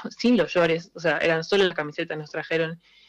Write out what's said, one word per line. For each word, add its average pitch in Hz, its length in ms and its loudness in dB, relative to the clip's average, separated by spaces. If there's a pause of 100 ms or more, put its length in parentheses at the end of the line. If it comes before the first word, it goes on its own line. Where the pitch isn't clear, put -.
<laughs> - 140 -12
sin 240 200 4
los 165 160 0
llores, 170 400 2
o - 60 -16
sea, 156 180 2
eran 160 260 0
solo 202 200 2
las 175 120 0
camisetas, 156 420 -6
nos 151 140 -10
trajeron. 165 420 -2
O 170 40 -14 (320)